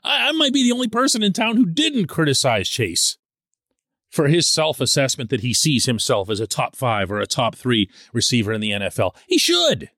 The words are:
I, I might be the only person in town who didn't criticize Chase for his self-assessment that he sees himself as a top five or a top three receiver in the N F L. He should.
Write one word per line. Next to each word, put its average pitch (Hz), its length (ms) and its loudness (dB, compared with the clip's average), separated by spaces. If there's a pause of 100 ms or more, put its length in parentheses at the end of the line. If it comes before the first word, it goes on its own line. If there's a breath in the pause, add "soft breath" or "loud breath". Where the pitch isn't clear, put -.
I, 269 260 0
I - 20 0
might 302 220 0
be 277 100 2
the 240 80 4
only 254 160 0
person 240 340 0
in 202 120 2
town 226 240 0
who 247 80 6
didn't 240 420 0
criticize 131 640 0
Chase - 480 -2 (920)
for 143 160 0
his 165 200 2
self-assessment 139 840 0
that 123 100 -2
he 120 140 -2
sees 139 300 2
himself 107 440 0
as 104 100 -2
a 113 60 -2
top - 300 -6
five 101 360 -2
or 104 80 -4
a 101 60 -2
top - 300 -2
three 113 340 0 (240 loud breath)
receiver 113 400 0
in 107 80 -4
the 107 100 -4
N 101 120 -4
F 95 160 -4
L. 95 160 0 (120)
He 349 120 2
should. 330 580 0